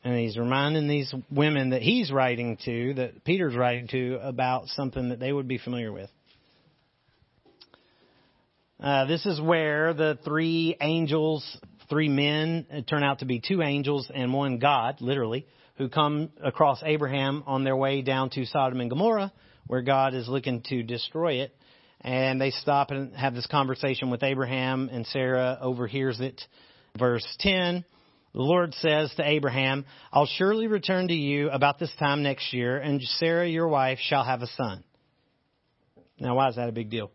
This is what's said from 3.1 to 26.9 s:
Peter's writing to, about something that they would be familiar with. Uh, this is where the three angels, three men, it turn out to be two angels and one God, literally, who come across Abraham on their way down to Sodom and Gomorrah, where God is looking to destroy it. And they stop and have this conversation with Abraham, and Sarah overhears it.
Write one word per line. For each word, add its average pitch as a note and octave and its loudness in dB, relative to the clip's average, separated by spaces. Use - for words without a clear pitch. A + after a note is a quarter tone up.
Peter's E3 0
writing B2 0
to, B2+ -2
about B2+ -2
something C3 -4
that A#2+ -6
they C3 -4
would C#3 -2
be B2 -4
familiar A#2+ -6
with. F#2+ -12
Uh, C#3 2
this D#3+ -2
is D#3+ -2
where D#3+ 2
the D3+ 0
three E3 0
angels, D#3 0
three D3+ 2
men, D3+ 2
it C#3+ -10
turn D3 2
out C#3 2
to C#3 -6
be B2 -2
two F#3 0
angels C#3+ 0
and B2+ -2
one C3+ 0
God, C3+ 2
literally, B2+ -2
who C3+ -4
come D3+ 2
across C#3+ 2
Abraham C#3+ 0
on C3+ 0
their C3+ 2
way C3+ 0
down C3 0
to C3 -4
Sodom C3 0
and A#2+ -2
Gomorrah, G3 0
where B2+ 0
God C3+ 4
is A#2+ -6
looking B2+ -2
to B2 -2
destroy B2+ -2
it. C3+ -6
And C3 0
they C3+ 2
stop C#3+ 2
and C3+ -6
have C3 0
this A#2+ -8
conversation C3 0
with B2 -2
Abraham, C3 0
and A#2 -6
Sarah B2+ 0
overhears B2 -2
it. C3 -6